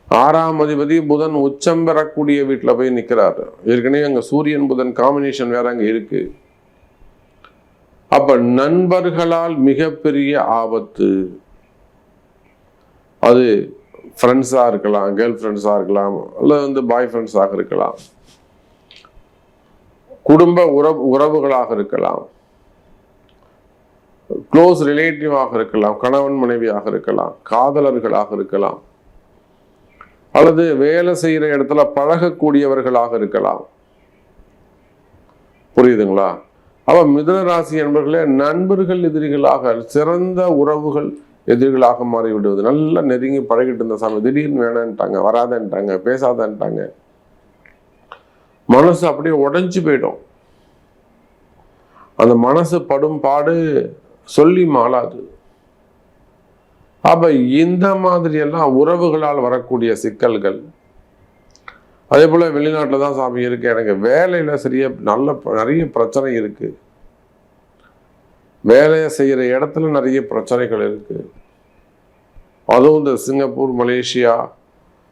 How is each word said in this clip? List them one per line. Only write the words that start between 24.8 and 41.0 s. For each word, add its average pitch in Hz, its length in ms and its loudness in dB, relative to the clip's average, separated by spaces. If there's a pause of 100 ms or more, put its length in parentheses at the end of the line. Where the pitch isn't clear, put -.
ரிலேட்டிவாக 147 640 -2
இருக்கலாம், 107 440 -2
கணவன் 139 460 0
மனைவியாக 113 460 -2
இருக்கலாம், 98 460 -4 (140)
காதலர்களாக 117 800 0
இருக்கலாம், 98 480 -4 (1500)
அல்லது 160 420 4
வேலை 165 480 2
செய்யற 156 220 0 (100)
இடத்துல 143 400 2
பழகக்கூடியவர்களாக 143 1200 0
இருக்கலாம். 98 500 -2 (2000)
புரியுதுங்களா? 104 540 4 (580)
அப்ப 165 160 6
மிதுன 151 380 2
ராசி 165 380 -2
என்பர்களே, 151 460 0
நண்பர்கள் 180 760 0
எதிரிகளாக, 139 760 0
சிறந்த 175 760 -2
உறவுகள் 151 640 -2 (280)